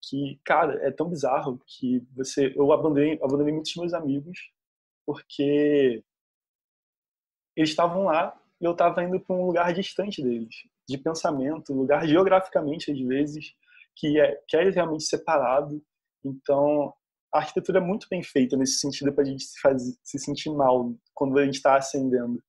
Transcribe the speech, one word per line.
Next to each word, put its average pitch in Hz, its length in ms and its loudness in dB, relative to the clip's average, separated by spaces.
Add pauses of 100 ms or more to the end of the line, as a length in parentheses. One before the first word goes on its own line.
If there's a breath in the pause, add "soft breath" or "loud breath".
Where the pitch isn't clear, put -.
Que, 139 420 -8
cara, 156 420 2
é 139 40 0
tão 156 180 -4
bizarro 135 580 -2
que 123 460 -4
você, 131 440 -2
eu 143 160 4
abandonei, 151 500 2
abandonei 147 300 0
muitos 156 240 -6
meus 170 160 -6
amigos 156 580 -6 (540)
porque 147 960 0 (1500)
eles 156 140 2
estavam 175 340 0
lá 170 340 0 (220)
e 175 40 -10
eu 170 100 2
tava 170 280 2
indo 185 180 -2
pra 190 140 -4
um 180 120 0
lugar 170 280 0
distante 196 480 -6
deles, 117 320 -4 (340)
de 131 80 -6
pensamento, 156 760 -4
um 135 60 -2
lugar 143 280 2
geograficamente, 175 840 2
às 135 80 -4
vezes, 147 540 -4 (420 soft breath)
que 151 240 2
é, 143 260 2
que - 100 0
é 180 140 4
realmente 165 340 -2
separado. 147 800 0 (420)
Então, 143 720 0 (400)
a - 40 6
arquitetura 180 400 0
é 180 40 2
muito 185 260 -4
bem 180 140 -4
feita 131 340 0
nesse 131 220 0
sentido 143 340 -2
pra 139 120 2
gente 135 200 -6
se - 160 -18
faz-, 127 420 0
se - 160 -10
sentir 147 320 -6
mal 127 440 2 (200)
quando 135 240 0
a 143 60 4
gente 139 160 -2
tá 135 160 6
ascendendo. 127 720 0